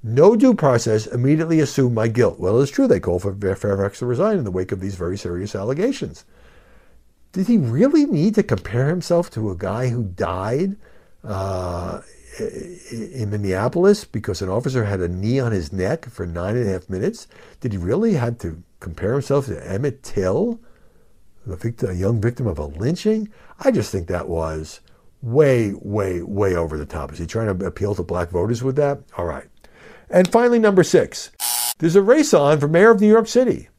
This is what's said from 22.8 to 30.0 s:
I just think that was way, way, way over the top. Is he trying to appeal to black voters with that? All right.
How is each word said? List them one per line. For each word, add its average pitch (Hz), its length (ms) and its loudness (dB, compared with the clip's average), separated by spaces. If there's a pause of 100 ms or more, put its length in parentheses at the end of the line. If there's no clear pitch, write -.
I 277 100 2
just 160 220 0
think 87 160 -6
that 87 200 -4
was 80 520 -6 (420)
way, 120 580 2
way, 98 440 -4
way 98 320 0
over 78 240 -2
the 73 80 -8
top. 71 260 -8
Is 80 60 -14
he 85 80 -6
trying 110 280 -2
to 92 80 -6
appeal 98 300 -4
to 92 80 -4
black 85 300 -4
voters 110 320 -2
with 135 140 -2
that? 143 240 -2 (180)
All 147 60 -4
right. - 200 -8 (640)